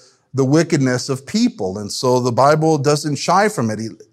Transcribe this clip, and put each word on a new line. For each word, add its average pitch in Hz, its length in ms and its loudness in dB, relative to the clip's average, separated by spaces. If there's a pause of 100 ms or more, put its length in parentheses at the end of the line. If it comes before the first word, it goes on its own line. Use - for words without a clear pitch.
(340)
the 135 120 0
wickedness 139 640 2
of 131 160 -6
people. 107 540 -2
And 101 120 -10
so 127 280 2
the 123 120 0
Bible 151 460 4
doesn't 147 380 0
shy 190 340 0
from 131 220 -4
it. 107 80 -8
He, 113 80 -8 (260)